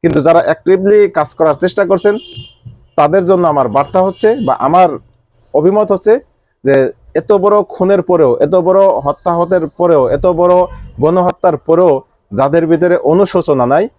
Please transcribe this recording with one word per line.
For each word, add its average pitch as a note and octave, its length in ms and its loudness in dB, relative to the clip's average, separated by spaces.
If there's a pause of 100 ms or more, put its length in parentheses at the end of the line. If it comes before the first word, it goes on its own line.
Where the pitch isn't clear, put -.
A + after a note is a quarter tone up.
কিন্তু D3+ 200 0
যারা E3 180 2
অ্যাক্টিভলি F#3+ 680 0
কাজ D#3 260 -4
করার D#3 180 0
চেষ্টা F#3 320 -2
করছেন G3+ 320 0 (800)
তাদের E3 300 2
জন্য F3+ 220 0
আমার C#3 200 0
বার্তা C#3+ 340 -2
হচ্ছে G3+ 340 0 (100)
বা C3 80 -2
আমার E3+ 360 2 (640)
অভিমত F#3+ 380 0
হচ্ছে G#3+ 280 0 (440)
যে C3+ 280 0 (240)
এত E3+ 180 -2
বড় G3+ 300 2
খুনের F#3+ 380 -2
পরেও, D#3+ 380 0
এত D#3 160 0
বড় F#3 260 2 (180)
হত্যাহতের E3+ 640 -2 (160)
পরেও, D#3 320 0
এত C#3+ 160 -4
বড় F3+ 280 0 (460)
গণহত্যার F3 580 0
পরেও D#3+ 440 0 (320)
যাদের C#3+ 340 0
ভিতরে E3+ 300 0
অনুশোচনা D#3+ 680 0
নাই D#3+ 340 0